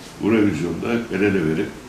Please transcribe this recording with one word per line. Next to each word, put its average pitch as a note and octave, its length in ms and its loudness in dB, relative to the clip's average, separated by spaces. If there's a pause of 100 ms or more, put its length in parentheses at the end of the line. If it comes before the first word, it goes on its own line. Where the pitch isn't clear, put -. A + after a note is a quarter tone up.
(200)
Bu F#2+ 120 2
revizyonda F#2+ 580 0 (240)
el F#2 80 0
ele F#2+ 260 2
verip D#2+ 220 0 (180)